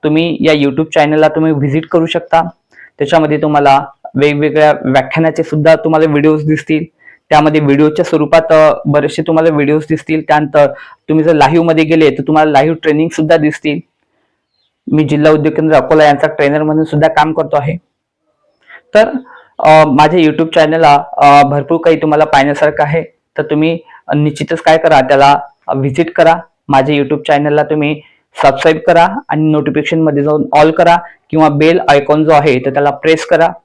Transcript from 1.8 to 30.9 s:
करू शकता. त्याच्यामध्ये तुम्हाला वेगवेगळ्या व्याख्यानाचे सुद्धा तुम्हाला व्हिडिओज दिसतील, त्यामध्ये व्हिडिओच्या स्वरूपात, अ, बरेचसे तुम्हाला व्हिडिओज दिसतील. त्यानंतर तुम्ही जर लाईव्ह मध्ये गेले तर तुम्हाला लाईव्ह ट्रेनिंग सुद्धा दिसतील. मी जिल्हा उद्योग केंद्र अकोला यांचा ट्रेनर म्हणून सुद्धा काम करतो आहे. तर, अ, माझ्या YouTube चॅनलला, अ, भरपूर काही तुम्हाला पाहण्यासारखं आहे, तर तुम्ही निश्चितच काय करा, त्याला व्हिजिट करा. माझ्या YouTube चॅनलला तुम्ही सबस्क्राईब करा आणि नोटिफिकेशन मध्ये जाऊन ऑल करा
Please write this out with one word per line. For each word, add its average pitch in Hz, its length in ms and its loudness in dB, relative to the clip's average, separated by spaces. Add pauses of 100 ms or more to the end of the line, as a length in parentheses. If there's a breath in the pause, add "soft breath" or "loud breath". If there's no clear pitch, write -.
करू 165 200 -2
शकता. 165 420 -2 (500 soft breath)
त्याच्यामध्ये 151 440 -2
तुम्हाला 143 420 2 (300)
वेगवेगळ्या 147 580 0
व्याख्यानाचे 151 720 -2
सुद्धा 160 320 2
तुम्हाला 160 360 0
व्हिडिओज 151 360 0
दिसतील, 156 380 -4 (460 soft breath)
त्यामध्ये 156 300 2
व्हिडिओच्या 151 440 2
स्वरूपात, 160 480 0
अ, 156 340 4
बरेचसे 147 360 -2
तुम्हाला 160 320 0
व्हिडिओज 151 340 -2
दिसतील. 156 400 -6
त्यानंतर 151 380 2 (420 loud breath)
तुम्ही 156 160 0
जर 165 80 2
लाईव्ह 156 340 2
मध्ये 160 180 2
गेले 156 260 2
तर 135 160 -4
तुम्हाला 156 240 2
लाईव्ह 151 320 0
ट्रेनिंग 156 260 -2
सुद्धा 156 280 0
दिसतील. 151 440 -4 (1120)
मी 151 120 2
जिल्हा 151 280 2
उद्योग 156 220 0
केंद्र 156 220 0
अकोला 151 280 2
यांचा 147 220 2
ट्रेनर 151 360 -2
म्हणून 156 220 -2
सुद्धा 156 240 0
काम 156 240 0
करतो 160 240 -2
आहे. 147 200 -4 (1160 loud breath)
तर, 220 140 4 (500 loud breath)
अ, 156 260 2
माझ्या 151 360 -2
YouTube 160 340 -2
चॅनलला, 156 580 2
अ, 143 340 4
भरपूर 143 380 -2
काही 165 180 2
तुम्हाला 151 220 0
पाहण्यासारखं 147 600 0
आहे, 151 180 -4 (360)
तर 151 40 -4
तुम्ही 156 360 -2 (360 soft breath)
निश्चितच 151 460 -4
काय 160 180 2
करा, 160 220 2
त्याला 139 380 2 (360)
व्हिजिट 139 380 -4
करा. 165 220 2 (340)
माझ्या 139 280 0
YouTube 143 300 -2
चॅनलला 147 360 0
तुम्ही 147 380 -4 (420 soft breath)
सबस्क्राईब 143 360 0
करा 170 280 2 (220)
आणि 156 140 -2
नोटिफिकेशन 151 580 -2
मध्ये 147 220 0
जाऊन 151 300 -2
ऑल 151 180 4
करा 170 260 2 (340 loud breath)